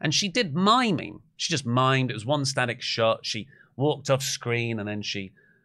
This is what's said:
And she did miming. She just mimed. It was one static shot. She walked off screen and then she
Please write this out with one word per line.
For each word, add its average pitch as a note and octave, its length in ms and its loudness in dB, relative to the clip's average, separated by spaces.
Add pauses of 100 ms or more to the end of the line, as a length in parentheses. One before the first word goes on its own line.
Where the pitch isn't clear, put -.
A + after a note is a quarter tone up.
And D3+ 140 0
she G#3 140 0
did F3 260 0
miming. F#3 680 2 (160)
She - 140 -4
just E3 140 -2
mimed. B2+ 460 2
It G#2 40 -6
was G#2+ 120 -10
one C#3+ 180 0
static C3 380 -2
shot. A2+ 420 2
She G#2+ 220 -6 (300)
walked C#3 340 0
off C3+ 120 2
screen A#2 580 -2
and G#2 80 -4
then G#2 140 -4
she G2 300 -8 (320)